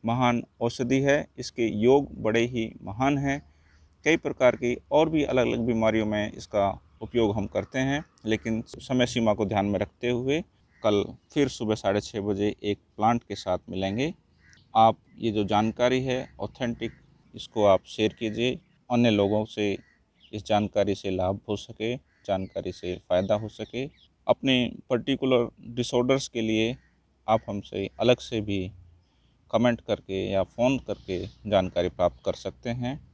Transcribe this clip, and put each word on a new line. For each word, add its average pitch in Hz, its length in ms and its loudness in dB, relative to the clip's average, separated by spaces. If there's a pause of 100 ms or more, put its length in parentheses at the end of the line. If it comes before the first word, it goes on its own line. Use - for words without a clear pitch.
महान 120 380 2 (180)
औषधि 123 400 0
है, 139 260 2 (120)
इसके 120 360 -2
योग 131 340 6 (140)
बड़े 110 240 2
ही 120 240 -4 (120)
महान 123 360 -2
हैं। 139 220 -2 (640)
कई 156 120 4
प्रकार 127 400 2
की 120 200 -2 (160)
और 156 160 4
भी 156 160 0
अलग-अलग 120 360 0
बीमारियों 110 460 2
में 104 260 -2
इसका 101 360 -2 (340)
उपयोग 113 340 0
हम 101 100 -2
करते 104 320 -4
हैं, 139 260 -2 (220)
लेकिन 110 420 -2
समय 123 380 -2
सीमा 117 280 0
को 104 120 0
ध्यान 101 200 0
में 101 120 0
रखते 113 320 -4
हुए 131 300 0 (420)
कल 104 200 2 (300)
फिर 147 160 2
सुबह 110 260 -2
साढ़े 104 260 0
छः 104 200 -8
बजे 101 420 0
एक 104 160 -2 (180)
प्लांट 113 280 2
के 101 100 -8
साथ 90 240 -4 (120)
मिलेंगे। 98 420 -4 (600)
आप 113 240 6 (200)
ये 113 120 -2
जो 104 140 0
जानकारी 113 600 2
है 131 240 -4 (120)
ऑथेंटिक, 117 520 -6 (420)
इसको - 300 -2
आप 95 220 6
शेयर 107 260 0
कीजिए, 113 460 -2 (320)
अन्य 120 200 6
लोगों 104 340 2
से 104 320 -2 (560)
इस 104 120 -8
जानकारी 104 500 0
से 98 160 -4
लाभ 92 380 -2
हो 104 80 -2
सके, 117 380 -6 (320)
जानकारी 95 460 -4
से 90 240 -6 (120)
फ़ायदा 95 260 2
हो 107 140 -4
सके। 113 360 -10 (420)
अपने 127 460 0 (180)
पर्टिकुलर 127 580 0 (260)
डिसऑर्डर्स 123 540 0
के 117 120 -6
लिए 110 360 0 (520)
आप 110 200 4
हमसे 98 400 -6 (120)
अलग 120 180 4
से 113 220 -6
भी 101 300 -4 (800)
कमेंट 117 300 2
करके 98 500 -4
या 95 120 0
फ़ोन 123 360 0
करके 95 480 -8 (200)
जानकारी 92 420 2
प्राप्त - 360 -2
कर 95 100 -2
सकते - 360 -10
हैं। 127 440 -8